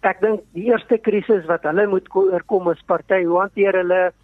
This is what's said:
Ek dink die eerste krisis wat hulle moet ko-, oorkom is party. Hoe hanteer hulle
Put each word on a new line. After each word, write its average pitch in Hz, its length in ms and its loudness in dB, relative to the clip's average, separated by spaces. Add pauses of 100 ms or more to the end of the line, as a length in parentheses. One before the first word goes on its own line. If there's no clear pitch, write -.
Ek 190 200 0
dink 214 200 0 (120)
die 175 120 -8
eerste 226 320 0
krisis 202 480 0
wat 165 180 -2
hulle 180 240 0
moet 190 200 -2
ko-, 190 240 0
oorkom 180 380 -2
is 165 160 -4
party. 185 380 -2
Hoe 170 160 0
hanteer 196 340 0
hulle 180 400 0 (100)